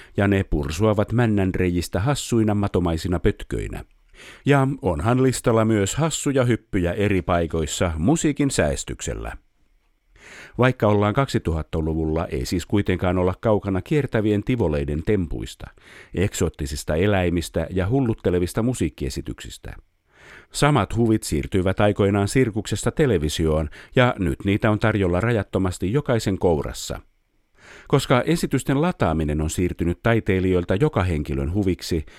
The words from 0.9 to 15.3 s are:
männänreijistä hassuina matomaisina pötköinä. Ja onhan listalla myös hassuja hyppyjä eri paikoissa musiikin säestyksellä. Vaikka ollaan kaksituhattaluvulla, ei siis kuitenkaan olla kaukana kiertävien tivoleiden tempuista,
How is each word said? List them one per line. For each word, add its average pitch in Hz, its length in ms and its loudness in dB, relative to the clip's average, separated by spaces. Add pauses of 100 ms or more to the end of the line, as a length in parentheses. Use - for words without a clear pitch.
männänreijistä 95 880 0
hassuina 110 560 0
matomaisina 87 640 0
pötköinä. - 680 -2 (600)
Ja 135 220 6 (140)
onhan 95 420 0
listalla 120 420 2
myös 107 300 2
hassuja 143 480 0
hyppyjä 101 500 0
eri 98 280 0
paikoissa 85 760 0
musiikin 143 540 0
säestyksellä. 58 800 -4 (1300)
Vaikka 123 300 2
ollaan 104 260 2
kaksituhattaluvulla, 80 1120 -2
ei 67 180 -4
siis 90 200 -2
kuitenkaan 95 520 0
olla 90 240 2
kaukana 101 400 0
kiertävien 107 600 0
tivoleiden 76 600 -2
tempuista, 90 640 -4 (460)